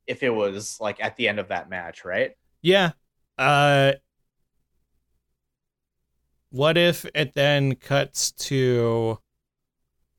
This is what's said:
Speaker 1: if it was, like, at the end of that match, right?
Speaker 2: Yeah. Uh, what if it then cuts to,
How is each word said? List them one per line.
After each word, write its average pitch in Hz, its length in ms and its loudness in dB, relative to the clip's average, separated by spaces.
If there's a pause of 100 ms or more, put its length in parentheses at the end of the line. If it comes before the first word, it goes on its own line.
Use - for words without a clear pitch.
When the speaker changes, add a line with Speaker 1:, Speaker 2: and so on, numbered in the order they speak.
Speaker 1:
if 123 160 -8
it 127 80 0
was, 101 500 -4
like, 104 220 -6
at 110 140 -6
the 117 120 0
end 104 100 -4
of 95 100 -6
that 87 220 -8
match, 87 340 -12
right? 98 280 -4 (300)
Speaker 2:
Yeah. 180 300 2 (460)
Uh, 139 540 4 (2500)
what 151 280 2
if 175 260 2 (100)
it 147 200 -2
then 139 400 2
cuts - 580 -4
to, 117 880 0 (1000)